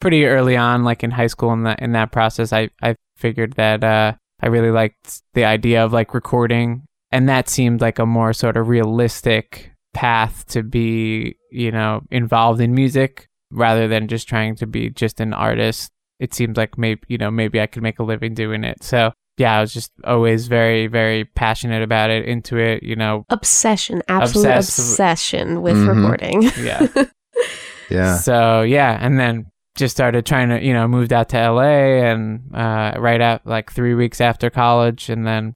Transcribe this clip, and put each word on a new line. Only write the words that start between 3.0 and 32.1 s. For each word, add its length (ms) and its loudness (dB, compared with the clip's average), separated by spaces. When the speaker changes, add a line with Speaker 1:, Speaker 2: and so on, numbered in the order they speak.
Speaker 1:
figured 380 -4
that, 300 0
uh, 300 2
I 60 0
really 220 2
liked 520 -2
the 100 4
idea 400 2
of, 80 0
like, 220 0
recording. 680 -2
And 180 4
that 200 2
seemed 320 2
like 200 0
a 60 0
more 260 2
sort 240 -2
of 120 0
realistic 1000 0
path 540 0
to 160 -4
be, 720 -4
you 180 -4
know, 400 -4
involved 500 2
in 140 2
music 540 0
rather 340 2
than 220 -2
just 200 -6
trying 280 -4
to 100 -8
be 240 -6
just 300 -4
an 120 -4
artist. 600 -4
It 160 -8
seemed 220 -4
like 200 -2
maybe, 300 -4
you 120 -6
know, 120 -4
maybe 300 -2
I 80 -2
could 160 -10
make 160 -6
a 20 -6
living 320 -6
doing 300 -6
it. 180 -8
So 300 0
yeah, 180 2
I 40 2
was 120 -2
just 200 -12
always 460 0
very, 400 2
very 360 0
passionate 600 -4
about 260 0
it, 160 -2
into 300 -6
it, 260 0
you 140 -8
know. 320 -4
Speaker 2:
Obsession, 800 0
absolute 400 2
Speaker 1:
Obsessed. 320 2
Speaker 2:
obsession 840 -2
with 140 2
Speaker 3:
Mm-hmm. 240 4
Speaker 2:
recording. 420 2
Speaker 1:
Yeah. 320 0
Speaker 3:
<laughs> 120 2
Yeah. 260 2
Speaker 1:
So 460 2
yeah, 380 2
and 200 2
then 260 -2
just 180 -2
started 320 0
trying 220 2
to, 160 0
you 80 2
know, 160 2
moved 240 0
out 180 2
to 80 -2
L 220 2
A 500 4